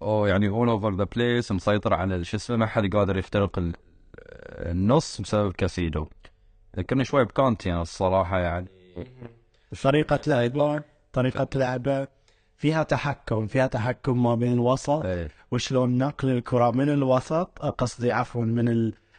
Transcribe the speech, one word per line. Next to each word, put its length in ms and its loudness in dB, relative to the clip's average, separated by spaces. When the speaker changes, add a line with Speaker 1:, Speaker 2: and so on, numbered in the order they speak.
Speaker 1:
oh، 240 0
يعني 240 2
all 300 0
over 160 -2
the 100 0
place، 460 0
مسيطر 420 0
على 220 -2
ال-، 100 -4
شو 100 -6
اسمه، 200 -4
ما 100 2
حد 280 0
قادر 220 2
يخترق 420 0
ال-، 180 -2
النص 720 0
بسبب 320 0
كاسيدو. 540 -2
ذكرني 280 0
شوي 200 2
بكانتي 480 0
أنا 100 0
الصراحة 560 0
يعني. 300 -2
Speaker 2:
طريقة 440 2
لعبه، 560 0
طريقة 420 0
لعبه. 540 -2
فيها 260 0
تحكم، 640 -2
فيها 200 2
تحكم 560 0
ما 120 4
بين 180 2
الوسط 520 0
Speaker 1:
إيه. 240 -4
Speaker 2:
وشلون 480 0
نقل 320 0
الكرة 400 2
من 180 2
الوسط، 720 0
آه، 80 -2
قصدي 420 -2
عفوًا 320 -2
من 240 0
ال-، 260 0